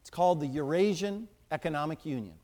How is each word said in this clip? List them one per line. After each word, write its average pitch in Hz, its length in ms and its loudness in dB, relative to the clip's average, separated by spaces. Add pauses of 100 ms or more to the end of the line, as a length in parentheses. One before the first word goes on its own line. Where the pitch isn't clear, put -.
It's - 80 -20
called 180 320 2
the 147 60 -2
Eurasian 185 800 0 (240)
Economic 156 540 -4
Union. 117 380 -6